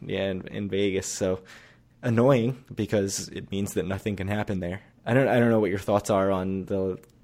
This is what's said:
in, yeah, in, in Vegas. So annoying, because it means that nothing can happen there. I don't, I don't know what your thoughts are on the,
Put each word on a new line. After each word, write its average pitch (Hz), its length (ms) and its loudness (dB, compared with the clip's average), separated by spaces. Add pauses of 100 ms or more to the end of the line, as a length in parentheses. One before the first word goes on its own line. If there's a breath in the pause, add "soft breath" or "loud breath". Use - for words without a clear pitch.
in, - 80 -12
yeah, 98 200 -2
in, 92 180 -6
in 104 220 -6
Vegas. 95 380 0
So 95 320 -2 (640 soft breath)
annoying, 123 600 2 (100)
because 101 560 -2
it - 220 -12
means 98 240 -4
that 92 100 -2
nothing 98 300 -4
can 95 120 -6
happen 104 320 -2
there. 90 220 -6 (240)
I 113 80 0
don't, 131 140 4
I 104 120 4
don't 117 100 6
know 113 100 4
what 104 100 4
your 98 100 0
thoughts 101 300 0
are 98 220 2
on 95 340 -2
the, 95 320 -2 (260)